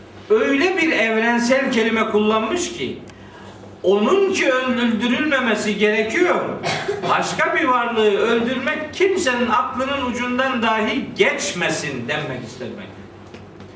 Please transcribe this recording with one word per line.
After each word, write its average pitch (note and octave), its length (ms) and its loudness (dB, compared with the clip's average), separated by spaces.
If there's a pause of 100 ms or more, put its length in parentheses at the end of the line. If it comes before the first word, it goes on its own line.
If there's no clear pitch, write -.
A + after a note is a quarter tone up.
(300)
Öyle C#4 460 4
bir D#4+ 160 2
evrensel A#3 800 2
kelime A3+ 380 2
kullanmış A3 600 2
ki B2+ 260 -6 (840)
onun C#4 500 4
ki D#4+ 200 2
öldürülmemesi A#3+ 1300 0
gerekiyor. G#3+ 600 2 (720)
Başka - 460 0
bir D#4 80 0
varlığı A#3 540 2
öldürmek A#3+ 760 0
kimsenin C4+ 560 2
aklının C4 600 0
ucundan B3 520 -2
dahi A3 440 0 (100)
geçmesin D#3 920 -2
denmek C3+ 380 -6
istemek. G#2 420 -12 (880)